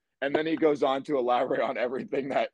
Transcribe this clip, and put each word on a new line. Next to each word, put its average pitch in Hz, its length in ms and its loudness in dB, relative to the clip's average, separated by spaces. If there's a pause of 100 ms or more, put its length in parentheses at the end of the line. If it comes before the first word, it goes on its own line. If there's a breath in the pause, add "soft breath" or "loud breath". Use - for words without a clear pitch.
(200)
And 143 140 0
then 156 120 0
he 160 100 0
goes 147 280 2
on 135 200 0
to 147 140 0
elaborate 123 420 2
on 120 160 -2
everything 123 520 -4
that 120 240 0